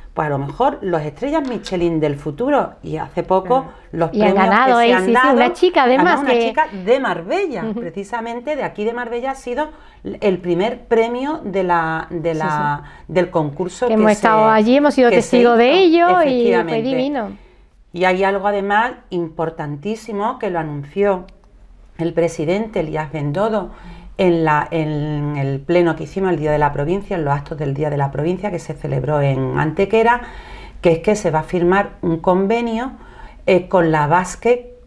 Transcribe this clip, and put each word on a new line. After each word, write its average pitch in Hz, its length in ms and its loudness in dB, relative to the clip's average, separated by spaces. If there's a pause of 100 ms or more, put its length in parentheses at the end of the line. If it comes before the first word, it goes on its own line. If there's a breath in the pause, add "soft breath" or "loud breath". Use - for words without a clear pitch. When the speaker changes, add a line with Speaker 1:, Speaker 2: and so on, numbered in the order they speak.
(140 loud breath)
Speaker 1:
pues 160 140 -2
a - 20 -2
lo 143 100 -2
mejor 220 420 -2
los 175 220 -2
estrellas 277 440 -4
Michelin 175 540 -2
del 147 160 0
futuro. 220 540 -2 (120)
Y 151 140 -8
hace 160 260 -6
poco 190 380 0
Speaker 2:
Claro. - 120 -12 (200 loud breath)
Speaker 1:
los 165 200 -2
Speaker 2:
Y 208 80 0
han 202 120 4
Speaker 1:
premios 190 160 4
Speaker 2:
ganado, 240 300 4
Speaker 1:
que 233 40 4
se 233 60 4
Speaker 2:
eh, 240 40 6
Speaker 1:
han 240 120 2
Speaker 2:
sí, - 20 -2
sí, 233 60 4
Speaker 1:
dado, 262 240 4
Speaker 2:
una 247 160 2
chica, 349 300 2
además, 254 220 4 (120)
Speaker 1:
ganó 277 40 -2
una 269 100 0
Speaker 2:
que 233 180 2
Speaker 1:
chica 302 180 0 (180)
de 247 140 4
Marbella, 233 720 -4
Speaker 2:
Ujú. 214 100 -6
Speaker 1:
precisamente 233 800 -8
de 240 60 -4
aquí 196 200 -6
de 226 100 -2
Marbella 240 380 -4
ha - 40 -6
sido 277 340 -6 (340 loud breath)
el 190 360 0
primer 185 420 -2
premio 240 640 -2
de 196 200 -2
la, 165 460 0
de 165 240 -4
Speaker 2:
Sí, 156 60 -4
Speaker 1:
la, 151 440 -2 (240 loud breath)
Speaker 2:
sí. 156 60 -8
Speaker 1:
del 175 180 2
concurso 170 560 -2
Speaker 2:
Que 226 80 2
Speaker 1:
que 214 60 4
Speaker 2:
hemos 214 100 6
estado 220 380 4
Speaker 1:
se, 220 60 6
Speaker 2:
allí, 220 220 4
hemos 285 160 4
sido 247 160 4
Speaker 1:
que 220 120 6
se - 100 -2
Speaker 2:
testigos 240 260 6
de 240 140 6
Speaker 1:
hizo, 349 80 6
Speaker 2:
ello 339 300 6
y 370 40 4
fue 359 100 4
Speaker 1:
efectivamente. 233 580 2
Speaker 2:
divino. 254 480 -2 (640 soft breath)
Speaker 1:
Y 175 120 -4
hay 185 180 2
algo 196 240 0
además 208 440 0 (180)
importantísimo 180 1300 -6
que 208 100 -4
lo 175 100 -2
anunció 180 640 -2 (720)
el 165 160 -2
presidente 170 680 -2
Elías 151 320 -4
Bendodo 180 600 -2 (460 loud breath)
en 170 280 2
la, 151 260 2
en 151 640 -4
el 139 220 -2
pleno 170 360 2
que 165 80 -10
hicimos 190 280 -2
el 160 80 0
Día 151 120 0
de 151 60 2
la 147 140 2
Provincia, 175 460 -4
en 156 80 -2
los 139 80 0
actos 143 240 -6
del 143 160 -4
Día 147 160 -2
de 143 80 -2
la 139 140 0
Provincia 180 380 -4
que 175 100 -6
se - 160 -10
celebró 139 460 -2
en 135 380 0
Antequera, 220 640 2 (600 loud breath)
que 175 120 4
es 165 60 -2
que 214 160 0
se 190 160 -2
va 156 80 0
a 151 40 -2
firmar 180 480 0 (100)
un 165 160 -2
convenio, 226 720 0 (540 loud breath)
eh, 180 220 4
con 170 240 2
la 151 160 2
Basque 185 680 0 (120)